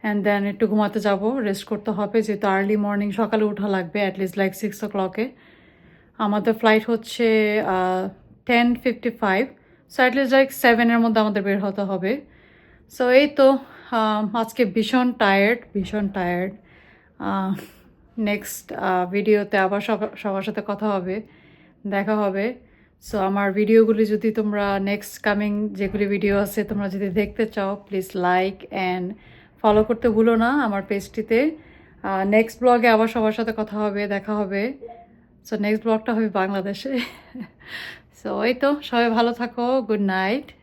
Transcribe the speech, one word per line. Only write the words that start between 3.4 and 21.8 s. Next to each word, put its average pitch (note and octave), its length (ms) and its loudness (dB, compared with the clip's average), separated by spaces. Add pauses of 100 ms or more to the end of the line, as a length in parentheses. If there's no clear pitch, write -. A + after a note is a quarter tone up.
ওঠা G3+ 240 -2
লাগবে, F#3+ 440 -2
at F#3+ 100 -8
least F#3 160 -4
like F#3+ 160 0 (100)
six G#3 240 -6
o'clock-এ। G3+ 420 -4 (880)
আমাদের G#3 360 0
ফ্লাইট A3 360 2
হচ্ছে, A3 720 0
আহ, F#3 480 -2 (380)
ten A#3+ 280 2 (100)
fifty-five, A3+ 600 0 (460)
so - 60 -8
at B3+ 200 4
least C4+ 140 2
like C4+ 200 6 (120)
seven-এর A#3 360 4
মধ্যে A3+ 200 4
আমাদের G#3+ 240 0
বের G3 160 0
হতে G3+ 220 -4
হবে। G3 400 -2 (760)
So B3 120 2
এই C4+ 180 8
তো, C4+ 300 6 (340)
আহ, G#3+ 460 0
আজকে A3+ 280 0
ভীষণ A#3+ 460 2
টায়ার্ড, G#3 480 4 (140)
ভীষণ G3+ 340 -2
টায়ার্ড। F#3 460 -2 (680)
আহ, G3 360 -2 (640)
নেক্সট, G#3 560 -6
আহ, F3+ 380 -2
ভিডিওতে G3+ 460 2
আবার G3 240 2
সব-, G#3+ 360 -4
সবার G3 240 -4
সাথে G#3+ 240 -6
কথা G#3 220 -4
হবে, F#3+ 340 -2 (680)